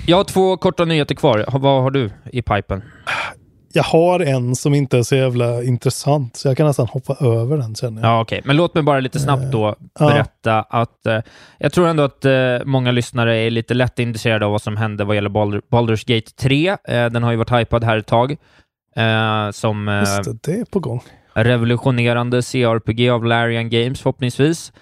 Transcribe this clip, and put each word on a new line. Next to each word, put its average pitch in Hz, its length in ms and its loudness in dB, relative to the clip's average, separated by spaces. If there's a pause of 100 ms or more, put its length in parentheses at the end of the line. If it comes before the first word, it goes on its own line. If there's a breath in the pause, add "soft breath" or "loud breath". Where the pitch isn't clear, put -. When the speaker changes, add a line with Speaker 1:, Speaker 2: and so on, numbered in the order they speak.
Speaker 1:
jag 170 100 4
har 196 80 4
två 190 320 2
korta 180 280 0
nyheter 151 300 0
kvar. 113 340 2
Ha, 123 100 -2
vad 135 240 2
har 131 80 0
du 131 200 -2 (220)
i 123 100 -4
pipen? 101 400 -4 (920 loud breath)
Speaker 2:
Jag 151 80 2
har 175 380 2
en 131 360 0
som 143 180 0
inte 139 240 0
är 120 40 2
så 135 140 0
jävla 120 460 0
intressant, 127 760 -2
så - 120 -4
jag 131 80 2
kan 156 100 2
nästan 135 200 2
hoppa - 340 -8
över 120 360 0
den, 113 180 -6
känner 110 280 -8
jag. 113 80 4
Speaker 1:
Ja, 113 100 2
okej. 104 240 -4
Men 139 120 0
låt 170 180 0
mig 160 80 2
bara 143 180 2
lite 131 200 -4
snabbt 135 220 0 (100)
då 107 160 0
Speaker 2:
Eh, 104 60 -4 (240)
ja. 151 100 4
Speaker 1:
berätta 113 540 0
att, - 440 -4
eh, 113 120 0 (400 loud breath)
jag - 140 -2
tror 175 160 4
ändå 160 140 2
att, - 220 -2
eh, 135 80 4 (320)
många 131 260 0
lyssnare 120 460 0
är 113 140 0
lite 113 240 -2
lätt 123 240 0
intresserade 113 480 -2
av 104 60 0
vad 104 100 -2
som 107 140 -6
hände 104 280 -4
vad 104 120 0
gäller 101 140 -2
Baldur-, 104 400 0
Baldur's 117 440 2
Gate - 180 -4
tre. 143 360 0
Eh, 196 80 -2 (340)
den 117 120 -2
har 117 80 0
ju 117 60 0
varit 113 160 -2
hypad 117 320 0
här 113 140 2
ett 104 80 -6
tag. 120 240 2 (680 soft breath)
Eh, 110 540 0
som, 104 380 -4
eh, 101 120 0
Speaker 2:
Just 101 240 0
det, 113 280 -6
det 220 80 -4
är 214 40 -6
på - 160 -6
gång. 120 200 -6 (340 loud breath)
Speaker 1:
revolutionerande 120 1080 2
C 127 220 -2
R 113 220 2
P 110 60 -2
G 120 180 2
av 117 140 0
Larian 117 460 0
Games, 117 300 0
förhoppningsvis. 135 800 -2